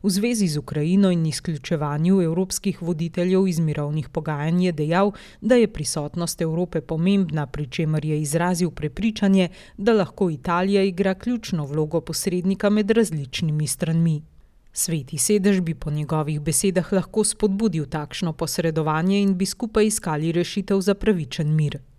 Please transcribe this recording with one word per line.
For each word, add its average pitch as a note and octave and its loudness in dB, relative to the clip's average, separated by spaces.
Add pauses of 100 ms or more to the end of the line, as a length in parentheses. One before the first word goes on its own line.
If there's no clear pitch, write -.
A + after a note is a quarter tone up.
V G3+ 2
zvezi G#3 0
z D3+ -2
Ukrajino E3+ 2
in E3 2
izključevanju D#3 0
evropskih F#3 -2
voditeljev F3 0
iz E3+ 0
mirovnih D3+ -2
pogajanj D#3+ 0
je F3+ 2
dejal, E3 2 (300)
da A#3+ 4
je A3 6
prisotnost D#3+ -4
Evrope E3 -2
pomembna, E3 0
pri C#3+ -8
čemer D#3 -2
je D#3 0
izrazil E3+ 0
prepričanje, F#3+ 2 (280)
da G3+ 2
lahko G3 0
Italija F3+ 0
igra F#3+ 0
ključno F#3+ -4
vlogo D3+ -2
posrednika F3+ -2
med G#3 2
različnimi D3+ 0
stranmi. E3 0 (500)
Sveti D3+ -4
sedež G3+ 2
bi D#3+ -2
po - -8
njegovih D3+ -2
besedah F3 0
lahko G#3 0
spodbudil G3 0
takšno D#3 -6
posredovanje D#3+ 0
in G3 2
bi F#3+ 0
skupaj A3 0
iskali E3 -2
rešitev F#3+ 0
za G3 2
pravičen D#3 0
mir. D3+ 0 (180)